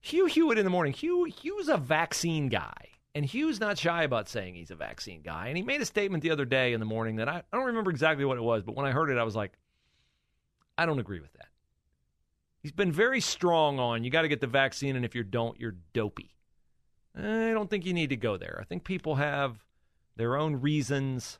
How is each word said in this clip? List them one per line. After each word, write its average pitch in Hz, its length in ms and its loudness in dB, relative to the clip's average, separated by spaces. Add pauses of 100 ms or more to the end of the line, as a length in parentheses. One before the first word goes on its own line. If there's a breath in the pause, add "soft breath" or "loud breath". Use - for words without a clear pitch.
Hugh 359 220 4
Hewitt 302 320 4
in 202 60 4
the 185 60 4
morning. 170 220 2
Hugh, 349 340 0
Hugh's 349 420 -6
a 285 80 4
vaccine 156 720 0
guy, - 400 -4 (260)
and 147 100 -2
Hugh's 247 360 -2
not 208 180 -2
shy 170 240 2
about 123 260 2
saying 92 280 -6
he's 85 160 -14
a - 40 -12
vaccine 78 460 -10
guy. 87 240 -8
And 143 100 -4
he 185 60 -2
made 277 180 -2
a 220 60 -2
statement 190 380 -2
the 165 80 2
other 143 120 0
day 127 280 2
in 113 80 0
the 107 60 -2
morning 110 300 -2
that 113 120 -2
I, 160 80 -4
I 190 200 -8
don't 262 100 0
remember 220 260 0
exactly 143 320 2
what 135 120 0
it 117 60 -4
was, 113 220 2
but 113 100 -8
when 135 100 -2
I 135 60 0
heard 143 200 2
it, 123 80 2
I 117 40 2
was 110 140 -2
like, 101 200 -4 (1200)
"I 170 100 2
don't 151 120 0
agree 95 220 -6
with 69 140 -20
that." - 160 -20 (1120)
He's 147 100 -10
been 190 180 2
very 226 300 4
strong 160 580 4
on, 117 240 0
"You 123 80 -4
gotta 160 160 2
get 143 140 0
the 135 80 -2
vaccine, 135 480 2
and 123 80 -2
if 113 100 -6
you 120 80 -4
don't, 117 380 -2
you're 110 160 -8 (160)
dopey." - 420 -4 (800)
I 226 380 -2
don't 214 180 -2
think 190 160 -2
you 185 60 -2
need 165 180 0
to 135 60 0
go 107 200 -2
there. 82 240 -8
I 98 40 -8
think - 180 -8
people 156 320 -4
have 139 500 -2 (520)
their 117 200 0
own 147 240 0
reasons 135 800 0